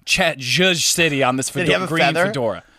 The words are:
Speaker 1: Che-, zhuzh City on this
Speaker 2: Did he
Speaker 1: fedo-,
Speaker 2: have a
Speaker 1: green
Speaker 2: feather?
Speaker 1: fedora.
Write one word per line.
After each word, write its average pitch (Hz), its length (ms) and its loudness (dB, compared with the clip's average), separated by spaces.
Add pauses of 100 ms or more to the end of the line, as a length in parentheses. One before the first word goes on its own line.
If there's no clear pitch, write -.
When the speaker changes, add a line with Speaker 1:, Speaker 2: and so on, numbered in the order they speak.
Speaker 1:
Che-, 165 320 0
zhuzh 143 440 0
City 147 420 0
on 127 120 2
this 131 140 -4
Speaker 2:
Did - 180 -4
he 185 60 4
Speaker 1:
fedo-, 180 60 2
Speaker 2:
have 190 40 -4
a 175 40 -6
Speaker 1:
green 160 180 0
Speaker 2:
feather? 160 220 2
Speaker 1:
fedora. 113 360 -4 (160)